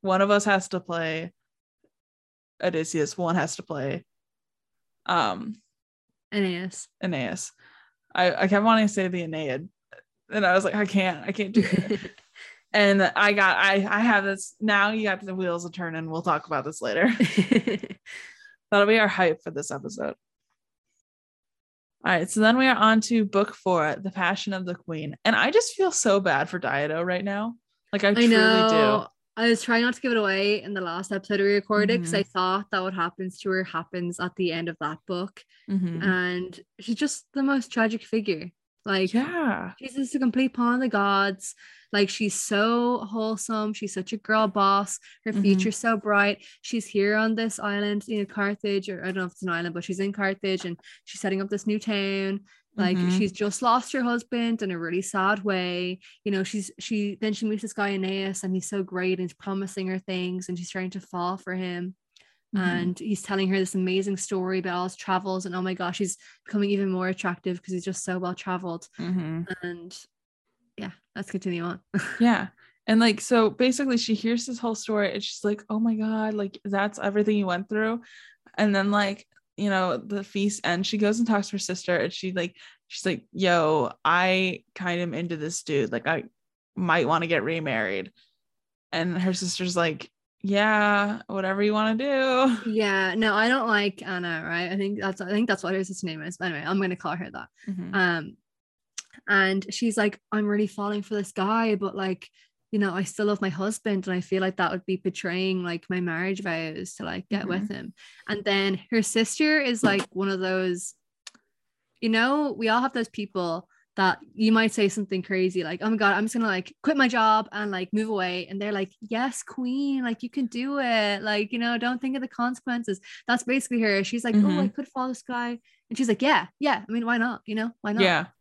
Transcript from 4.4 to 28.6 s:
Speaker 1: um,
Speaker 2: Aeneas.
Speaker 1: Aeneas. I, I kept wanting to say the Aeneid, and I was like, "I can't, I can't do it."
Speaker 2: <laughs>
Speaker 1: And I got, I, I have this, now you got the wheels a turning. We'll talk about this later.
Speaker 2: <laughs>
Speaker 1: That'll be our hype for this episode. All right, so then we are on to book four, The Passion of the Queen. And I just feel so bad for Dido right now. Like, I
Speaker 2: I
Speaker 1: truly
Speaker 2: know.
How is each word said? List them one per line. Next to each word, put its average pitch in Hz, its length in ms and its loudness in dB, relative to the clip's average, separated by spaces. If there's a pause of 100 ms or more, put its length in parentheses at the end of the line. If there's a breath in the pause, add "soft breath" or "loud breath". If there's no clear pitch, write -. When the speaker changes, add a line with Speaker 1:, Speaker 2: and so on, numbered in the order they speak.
Speaker 1:
um, 143 500 -2 (760)
Speaker 2:
Aeneas. 185 560 -4 (140)
Speaker 1:
Aeneas. 175 500 -4 (640 soft breath)
I, 180 200 2 (100)
I 196 40 2
kept 202 180 4
wanting 220 220 6
to 208 60 0
say 190 140 0
the 180 160 -2
Aeneid, 156 440 -4 (640)
and 214 140 0
I 180 80 6
was 196 120 6
like, 196 100 0
"I 208 100 2
can't, 185 420 0
I 196 40 -4
can't 196 220 -4
do 220 120 6
it." 190 340 0 (160)
Speaker 2:
<laughs> - 60 -20 (520 loud breath)
Speaker 1:
And 202 280 6 (160)
I 202 160 6
got, 190 240 6
I, 196 280 4
I 208 140 0
have 220 240 4
this, 196 380 -4
now 208 300 4
you 220 120 -2
got 190 220 0
the 185 100 -8
wheels 175 300 -2
a 175 40 -8
turning. 165 400 -6
We'll 160 120 -4
talk 156 260 0
about 147 160 -2
this - 180 -8
later. 160 320 2
Speaker 2:
<laughs> - 1600 -2
Speaker 1:
That'll 202 160 4
be 220 100 6
our 214 120 4
hype 180 340 0
for 170 80 -10
this 147 200 -8
episode. - 420 -8 (1900)
All 185 80 4
right, 175 160 2
so 214 100 -2
then 220 180 6
we 262 100 4
are 254 100 6
on 220 240 6
to 220 240 2
book 196 300 0
four, 170 460 0
The 190 80 -6
Passion 190 440 -2
of 185 120 -6
the 175 100 -6
Queen. 156 500 -8
And 226 100 4
I 202 160 2
just 453 220 4
feel 381 180 2
so 196 300 4
bad 160 260 2
for 180 120 -6
Dido 147 420 0
right 180 240 -2
now. 208 300 -4 (360)
Like, 202 140 4
I 202 60 8
Speaker 2:
I - 20 6
Speaker 1:
truly 233 160 8
Speaker 2:
know. 220 760 6